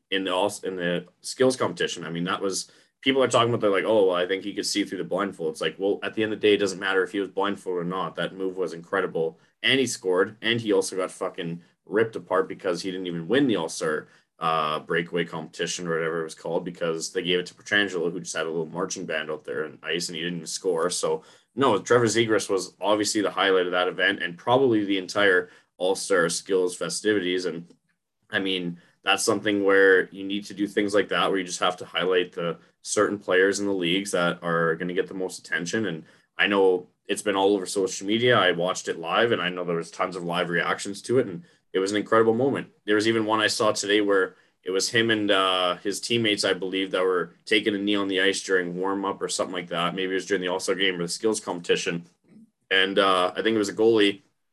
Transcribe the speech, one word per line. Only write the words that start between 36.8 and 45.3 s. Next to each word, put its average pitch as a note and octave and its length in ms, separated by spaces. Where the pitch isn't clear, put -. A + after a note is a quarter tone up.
it's G2 160
been G2+ 140
all G2 180
over F#2 120
social F#2+ 400
media. A#2 300
I F#2 140
watched F2+ 380
it E2+ 100
live, F#2+ 320
and G2 100
I F2 100
know F2+ 120
there E2+ 140
was E2 140
tons F#2 260
of F2 80
live F2 240
reactions F2 540
to A#2+ 160
it, A#2+ 80
and E2+ 180
it F#2 60
was G2 120
an G#2 80
incredible A2+ 360
moment. A2+ 340
There G#2 80
was G#2+ 120
even A2+ 200
one A2 140
I G#2 80
saw G#2+ 240
today G#2 280
where G2 360
it - 80
was F#2+ 180
him A2+ 220
and, G#2+ 200